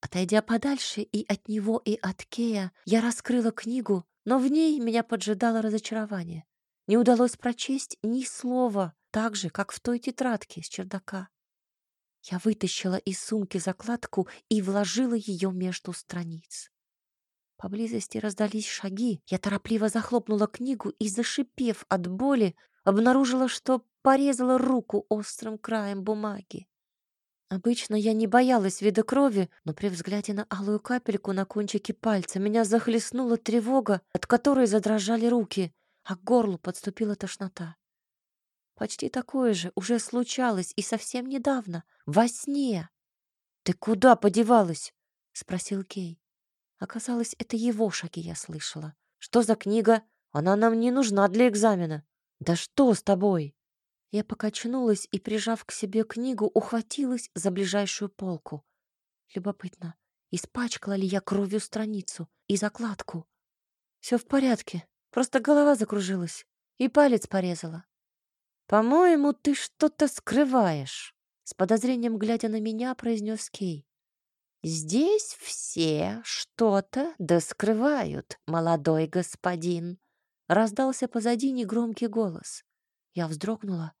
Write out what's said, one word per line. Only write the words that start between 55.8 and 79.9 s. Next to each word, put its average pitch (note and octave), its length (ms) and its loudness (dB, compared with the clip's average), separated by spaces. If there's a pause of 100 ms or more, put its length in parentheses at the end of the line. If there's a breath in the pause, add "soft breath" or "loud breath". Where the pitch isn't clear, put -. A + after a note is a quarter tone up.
книгу, A3+ 500 -2
ухватилась A#3+ 840 -2
за F#3 160 -2
ближайшую G3 560 -2
полку. F3 560 -8 (680)
Любопытно, F3+ 600 -8 (380)
испачкала G3+ 600 -6
ли F#3+ 120 -2
я F#3+ 140 0
кровью G3 400 -2
страницу G#3+ 680 -8 (200)
и G3 80 2
закладку? G#3 720 -6 (720)
«Все - 180 0
в - 80 -4
порядке, B3+ 580 0 (260)
просто B3+ 280 0
голова D4 380 6
закружилась F#3+ 680 -2 (340)
и B3+ 100 2
палец C4+ 400 4
порезала». F3 560 -4 (800)
«По-моему, C#4+ 680 6
ты C#4+ 200 0
что-то - 540 0
скрываешь», A3 1080 0 (300)
с - 100 -16
подозрением A3+ 640 2
глядя A3+ 300 0
на A3 100 -2
меня, A3 380 -4
произнес A3 540 -4
Кей. E3+ 360 -6 (800)
«Здесь F#3 760 0
все E3 800 -4
что-то A3+ 960 -2
доскрывают, G3+ 1300 0
молодой D#3+ 640 2
господин», F3 920 -4 (480)